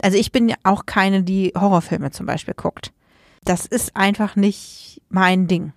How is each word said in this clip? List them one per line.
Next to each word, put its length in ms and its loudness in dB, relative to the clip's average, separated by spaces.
also 160 2
ich 140 0
bin 160 2
ja 160 0
auch 220 0
keine, 380 2
die 340 0
Horrorfilme 540 0
zum 140 -12
Beispiel 300 -6
guckt. 380 -8
Das 220 -2
ist 300 -4
einfach 400 0
nicht 760 -2
mein 380 2
Ding. 300 -2